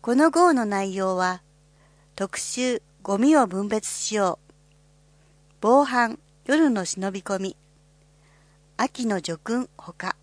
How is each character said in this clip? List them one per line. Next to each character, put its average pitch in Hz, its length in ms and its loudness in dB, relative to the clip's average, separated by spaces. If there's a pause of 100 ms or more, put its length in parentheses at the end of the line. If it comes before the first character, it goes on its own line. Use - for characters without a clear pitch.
こ 233 120 -2
の 302 160 6
号 339 220 4
の 240 140 0
内 196 280 -2
容 190 220 -2
は、 185 240 -2 (760)
特 196 220 -6
集 247 440 -4 (200)
ゴ 196 140 -2
ミ 277 220 4
を 247 80 6
分 196 220 -6
別 214 180 -4
し - 300 -6
よ 190 300 0
う。 - 80 -20 (1080)
防 262 240 6
犯 240 320 -2 (260)
夜 311 240 4
の 208 160 0
忍 190 280 -6
び 185 100 -10
込 196 160 -4
み。 190 180 -6 (1200)
秋 247 300 -4
の 196 160 -2
叙 170 200 -6
勲 247 360 -4
ほ - 160 -20
か。 - 280 -8